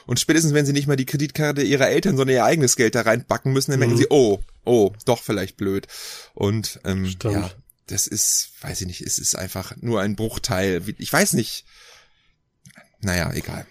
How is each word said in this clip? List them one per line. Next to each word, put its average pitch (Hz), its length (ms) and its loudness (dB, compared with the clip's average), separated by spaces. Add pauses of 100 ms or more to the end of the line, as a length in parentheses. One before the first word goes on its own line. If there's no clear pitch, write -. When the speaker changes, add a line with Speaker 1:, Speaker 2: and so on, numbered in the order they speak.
Speaker 1:
Und 127 120 -2
spätestens, 160 340 2
wenn 147 120 4
sie 143 80 0
nicht 143 140 0
mehr 143 100 2
die 131 80 0
Kreditkarte 147 560 -2
ihrer 131 260 2
Eltern, 139 300 2
sondern 131 180 2
ihr 117 100 4
eigenes 139 300 4
Geld 113 200 2
da 120 60 2
reinpacken 117 520 0
müssen, 135 180 0
dann 135 80 2
merken 117 140 4
Speaker 2:
Mhm. 117 60 2
Speaker 1:
sie, 143 100 4
"Oh, 117 300 6 (260)
oh, 107 280 4 (120)
doch 120 160 0
vielleicht 98 360 -6
blöd." 98 300 -4 (460)
Und, 104 520 -4
ähm, 95 200 -2
Speaker 2:
Stimmt. 92 300 -4
Speaker 1:
ja, 92 160 -4 (340)
das - 220 -4
ist, - 540 -2
weiß - 200 -8
ich 92 60 -8
nicht, 87 140 -12
es - 180 -6
ist - 160 -4
einfach 95 440 -8
nur 113 220 -2
ein 101 140 -2
Bruchteil. 95 720 -2
Wie, 104 100 -8
ich - 160 -8
weiß 180 200 2
nicht. - 320 -4 (1400)
Naja, 90 280 -2
egal. - 380 -10